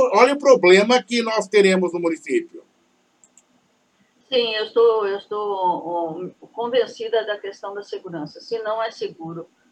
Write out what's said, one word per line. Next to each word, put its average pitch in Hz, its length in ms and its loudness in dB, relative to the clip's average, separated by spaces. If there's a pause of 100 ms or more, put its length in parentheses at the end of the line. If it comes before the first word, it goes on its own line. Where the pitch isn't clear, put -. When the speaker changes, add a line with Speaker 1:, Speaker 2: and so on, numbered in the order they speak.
(140)
Speaker 1:
olha 254 200 6
o 285 60 -4
problema 226 640 4
que 240 180 -2
nós 220 260 -2
teremos 190 460 2
no 175 60 -6
município. 156 640 -4 (1700)
Speaker 2:
Sim, 233 220 0
eu 214 80 -2
estou, 220 420 2
eu 196 120 -4
estou, 175 1000 -4
um, 180 120 -10 (240)
convencida 226 720 -2
da 208 120 -6
questão 202 360 -14
da 202 100 -12
segurança. 170 560 -12
Se 226 200 -8
não 220 220 -6
é 220 80 -4
seguro 165 560 -12 (260)